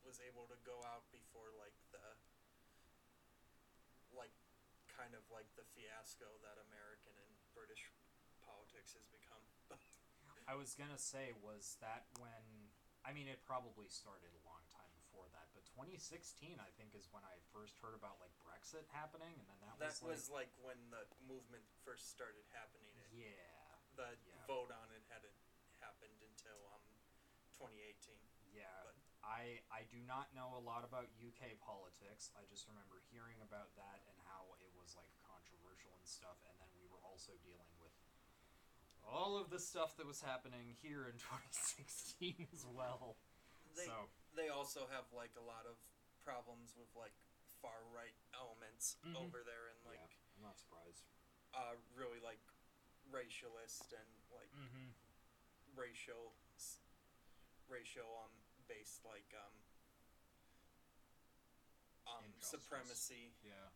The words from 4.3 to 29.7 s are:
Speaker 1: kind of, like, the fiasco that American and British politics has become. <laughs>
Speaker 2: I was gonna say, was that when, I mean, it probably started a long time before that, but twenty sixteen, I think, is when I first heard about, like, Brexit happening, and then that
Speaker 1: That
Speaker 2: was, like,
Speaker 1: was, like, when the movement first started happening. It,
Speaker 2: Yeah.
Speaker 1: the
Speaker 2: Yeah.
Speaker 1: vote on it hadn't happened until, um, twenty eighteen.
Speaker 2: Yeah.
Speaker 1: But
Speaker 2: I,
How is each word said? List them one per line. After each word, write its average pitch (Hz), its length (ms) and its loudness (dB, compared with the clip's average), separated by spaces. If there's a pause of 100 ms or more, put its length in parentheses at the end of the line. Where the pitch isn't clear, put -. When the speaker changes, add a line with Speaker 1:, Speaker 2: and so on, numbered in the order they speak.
Speaker 1:
kind 120 240 -2
of, 110 160 -8
like, 107 240 -2
the 113 80 -6 (100)
fiasco 110 540 -2 (160)
that 104 240 -4
American 104 480 -8
and 104 160 -12 (240)
British 107 340 2 (540)
politics - 500 -6
has 110 140 -8
become. 110 340 -10 (300)
<laughs> - 80 -4 (680)
Speaker 2:
I 135 80 10
was 135 240 6
gonna 143 220 4
say, 135 420 6
was 104 400 0
that 113 240 4 (160)
when, 110 480 -6 (320)
I 135 80 2
mean, 143 160 2
it 131 160 0
probably 120 480 6
started 90 400 -2
a 170 160 -12
long 82 240 -8
time - 240 -10
before - 400 -10
that, 80 160 -8
but - 160 -12
twenty 156 320 -2
sixteen, 151 640 0
I 95 160 -4
think, 107 160 -6
is 101 160 -6
when 98 160 -4
I 92 80 -4 (160)
first 107 320 -4
heard 110 160 0
about, 95 240 -2
like, 90 160 -8
Brexit - 560 -4
happening, 156 480 0
and 98 80 -8
then - 160 -10
that 113 160 -4
Speaker 1:
That 151 240 8
Speaker 2:
was, - 0 -
like, 165 80 8
Speaker 1:
was, 151 160 4
like, 131 220 6 (100)
when 127 160 0 (160)
the 110 80 2 (240)
movement 120 400 -2 (160)
first - 320 0
started 107 400 0
happening. 107 400 -6
It, 113 160 -10
Speaker 2:
Yeah. 95 640 -4 (240)
Speaker 1:
the 120 240 4
Speaker 2:
Yeah. - 240 -12
Speaker 1:
vote 123 240 8
on 113 240 -2
it 110 160 -8
hadn't 107 240 -6 (480)
happened 110 400 -8
until, 107 480 -8
um, 104 160 -8 (720)
twenty 113 240 -2
eighteen. 107 400 -6 (320)
Speaker 2:
Yeah. 95 320 -2
Speaker 1:
But 107 80 -6 (320)
Speaker 2:
I, 117 480 4